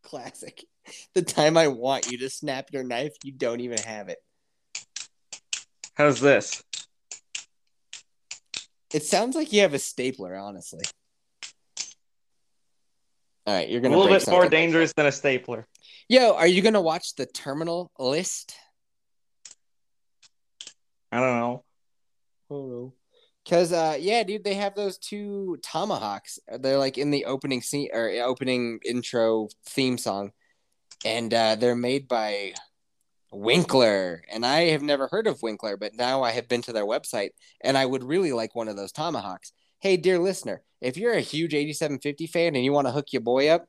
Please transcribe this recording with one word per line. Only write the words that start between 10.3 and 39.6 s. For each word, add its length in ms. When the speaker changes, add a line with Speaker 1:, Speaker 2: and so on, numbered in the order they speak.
Speaker 1:
honestly. 480
All 80
right, 140
you're 100
Speaker 2:
A 40
Speaker 1:
gonna 140
Speaker 2:
little 140
Speaker 1:
break 140
Speaker 2:
bit 60
more 120
Speaker 1:
something. 160
Speaker 2:
dangerous 360
than 120
a 60
stapler. 540
Speaker 1:
Yo, 260
are 120
you 160
gonna 180
watch 340
The 120
Terminal 720
List? 580
Speaker 2:
I 80
don't 180
know. 260
Speaker 1:
I 40
don't 160
know. 240
'Cause, 240
uh, 260
yeah, 240
dude, 220
they 100
have 200
those 240
two 640
tomahawks. 840
They're, 320
like, 200
in 120
the 140
opening 380
scene 300
or 160
opening 640
intro 640
theme 340
song, 340
and, 300
uh, 220
they're 180
made 320
by 480
Winkler, 960
and 180
I 240
have 120
never 260
heard 180
of 160
Winkler, 340
but 180
now 280
I 100
have 160
been 140
to 100
their 120
website, 460
and 180
I 80
would 180
really 280
like 220
one 140
of 80
those 160
tomahawks. 600